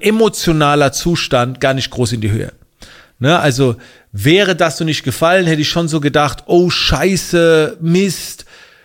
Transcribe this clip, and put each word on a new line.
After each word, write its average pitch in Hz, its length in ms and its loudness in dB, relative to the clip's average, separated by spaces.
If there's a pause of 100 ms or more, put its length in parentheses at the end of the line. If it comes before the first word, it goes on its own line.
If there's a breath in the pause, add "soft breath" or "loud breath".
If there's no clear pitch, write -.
emotionaler 156 920 2
Zustand 127 680 -2
gar 135 140 0
nicht 131 160 -6
groß 120 220 -2
in 113 80 -6
die 107 100 -2
Höhe. - 220 -4 (680 loud breath)
Ne, 151 180 2
also 131 380 0 (360 loud breath)
wäre 170 440 2
das 165 240 -2
so 170 40 -4
nicht 160 200 -4
gefallen, 170 420 2
hätte 160 160 0
ich 147 80 -2
schon 170 180 -2
so 156 120 -2
gedacht, 147 480 -2
"Oh 175 240 4
Scheiße, 165 1120 0
Mist, 175 640 -2 (400 soft breath)